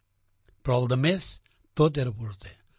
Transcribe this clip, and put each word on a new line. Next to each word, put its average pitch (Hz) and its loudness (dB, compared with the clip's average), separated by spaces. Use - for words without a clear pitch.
Però 123 2
el 120 0
de 127 4
més, 175 0
tot 151 2
era 123 -2
foraster. 107 -12